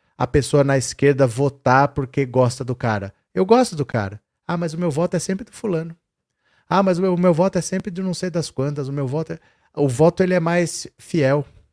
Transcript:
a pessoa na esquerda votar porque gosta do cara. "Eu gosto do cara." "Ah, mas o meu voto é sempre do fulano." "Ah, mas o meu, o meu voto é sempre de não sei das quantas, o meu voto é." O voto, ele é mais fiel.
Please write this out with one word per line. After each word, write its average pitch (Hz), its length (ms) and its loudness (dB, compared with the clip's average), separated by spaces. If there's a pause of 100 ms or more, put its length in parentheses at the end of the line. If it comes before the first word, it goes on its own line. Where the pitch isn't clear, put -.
(180)
a 127 80 -2
pessoa 143 360 2
na 135 140 2
esquerda 135 500 2
votar 131 600 2
porque 139 380 -4
gosta 123 360 0
do 123 120 -6
cara. 104 400 -4 (200)
"Eu 185 120 0
gosto 226 280 4
do 143 120 -4
cara." 104 340 -6 (260)
"Ah, 175 100 -4
mas 170 180 -6
o 160 40 -10
meu 175 120 -2
voto 175 260 -2
é - 20 -2
sempre 190 260 -6
do - 80 -20
fulano." 165 440 -6 (720)
"Ah, 185 140 2
mas 185 160 2
o 180 40 0
meu, 185 120 2
o 175 60 0
meu 180 120 4
voto 185 260 2
é 165 40 0
sempre 185 280 -6
de 180 120 -8
não 185 120 -4
sei 185 140 -6
das 165 220 -4
quantas, 139 380 -4
o 139 40 -8
meu 143 140 -4
voto 160 260 -6
é." 160 60 -12 (360)
O 143 140 2
voto, 156 340 4
ele 185 120 2
é 180 60 2
mais 170 480 -2 (100)
fiel. 143 480 0 (260)